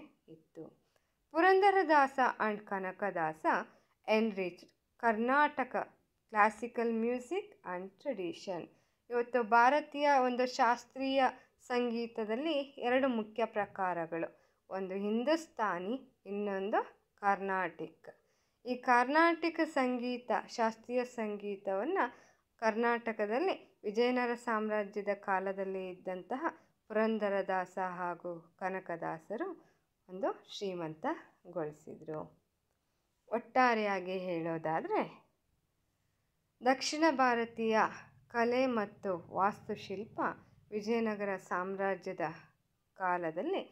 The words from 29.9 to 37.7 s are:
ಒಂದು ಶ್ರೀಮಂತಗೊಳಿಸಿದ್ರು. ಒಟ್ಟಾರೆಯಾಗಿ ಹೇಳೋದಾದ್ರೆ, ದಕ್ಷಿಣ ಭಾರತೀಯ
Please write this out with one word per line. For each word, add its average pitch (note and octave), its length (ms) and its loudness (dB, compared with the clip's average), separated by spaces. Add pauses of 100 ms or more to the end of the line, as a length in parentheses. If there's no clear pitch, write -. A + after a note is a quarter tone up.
ಒಂದು G#3 220 -4 (260)
ಶ್ರೀಮಂತಗೊಳಿಸಿದ್ರು. D#3+ 1600 -8 (1080)
ಒಟ್ಟಾರೆಯಾಗಿ G#3+ 880 0
ಹೇಳೋದಾದ್ರೆ, E3+ 840 -2 (1600)
ದಕ್ಷಿಣ C4+ 460 2
ಭಾರತೀಯ A#3 640 2 (500)